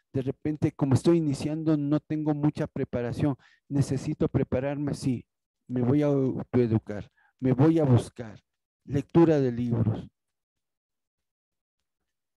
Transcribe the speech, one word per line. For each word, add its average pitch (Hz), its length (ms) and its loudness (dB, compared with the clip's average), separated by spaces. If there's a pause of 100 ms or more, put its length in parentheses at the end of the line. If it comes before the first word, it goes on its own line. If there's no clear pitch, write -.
(120)
De 135 100 -2
repente, 151 480 -4
como 135 240 0
estoy 170 240 4
iniciando, 156 580 -2
no 147 220 0
tengo 151 360 -4
mucha 147 340 -2
preparación. 127 680 -4 (320)
Necesito 143 600 -2
prepararme, 139 680 -2
sí. 131 320 -4 (400)
Me 123 160 -2
voy 139 200 2
a 147 40 0
autoeducar, 120 1040 0 (300)
me 127 120 0
voy 160 280 4
a 151 40 2
buscar 117 560 0 (440)
lectura 156 560 2
de 127 100 2
libros. 117 580 -2 (2250)